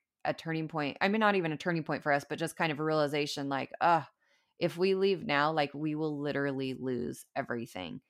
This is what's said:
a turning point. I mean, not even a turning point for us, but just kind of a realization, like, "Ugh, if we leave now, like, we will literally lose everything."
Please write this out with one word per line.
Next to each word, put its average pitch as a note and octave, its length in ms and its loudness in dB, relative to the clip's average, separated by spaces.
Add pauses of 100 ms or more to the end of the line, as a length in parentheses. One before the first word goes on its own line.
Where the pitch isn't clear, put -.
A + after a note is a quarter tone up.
(240)
a - 100 0
turning D#3+ 360 -4
point. D3+ 320 -4
I G3 80 4
mean, A3 100 2
not G#3 160 4
even E3+ 160 2
a D3+ 60 -4
turning E3+ 260 0
point D3 180 -2
for D3 120 2
us, C#3+ 100 2
but D3+ 160 -6
just E3 160 -4
kind E3 160 0
of C#3+ 80 -4
a D#3 40 -2
realization, D3 640 0
like, C3+ 220 -2 (100)
"Ugh, D#3+ 240 4 (520)
if E3 200 -2
we F#3+ 180 4
leave F#3+ 300 2
now, D3 260 2
like, D3 220 0
we D3+ 220 -2
will D3+ 220 -2
literally C#3 580 -2
lose B2+ 500 -4 (100)
everything." A2+ 640 -6 (100)